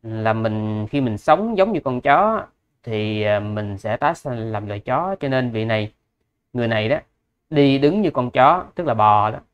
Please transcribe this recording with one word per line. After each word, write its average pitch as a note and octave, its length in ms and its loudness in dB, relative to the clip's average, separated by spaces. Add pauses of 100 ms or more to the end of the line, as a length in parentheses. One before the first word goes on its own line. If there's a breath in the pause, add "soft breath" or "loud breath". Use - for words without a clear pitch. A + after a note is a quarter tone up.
là A2 300 -2
mình, G#2+ 560 -4
khi C#3+ 120 -2
mình A#2 160 -2
sống G3 400 0
giống G3 160 2
như D#3+ 100 -2
con B2 180 -4
chó F#3+ 460 2 (360)
thì, G#2+ 400 -4
à, G#2 160 2
mình G#2 380 -6
sẽ A2 200 -6
tái D#3+ 180 0
sinh A2+ 360 -8
làm G#2 160 -6
loài G2+ 120 -8
chó. E3 400 -4
Cho C#3+ 100 -4
nên B2+ 220 -2
vị A2 140 -2
này, G#2+ 260 -2 (640)
người A#2+ 140 -2
này A2 220 0
đó, D3 80 2 (520)
đi C#3+ 280 4
đứng D3+ 240 2
như E3+ 100 0
con B2 200 -2
chó, D3+ 340 4 (100)
tức F3 120 -4
là B2 60 0
bò G#2+ 380 4
đó C3 80 -10 (140)